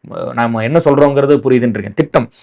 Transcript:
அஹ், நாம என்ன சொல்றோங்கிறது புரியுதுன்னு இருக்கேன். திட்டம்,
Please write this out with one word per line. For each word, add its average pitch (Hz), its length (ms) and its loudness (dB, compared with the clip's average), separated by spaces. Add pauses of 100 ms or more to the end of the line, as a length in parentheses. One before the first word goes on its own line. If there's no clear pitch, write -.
(120)
அஹ், 87 220 -10
நாம 117 300 -2
என்ன 147 160 0
சொல்றோங்கிறது 143 580 2
புரியுதுன்னு 127 320 0
இருக்கேன். 104 240 -6
திட்டம், 147 360 -2 (140)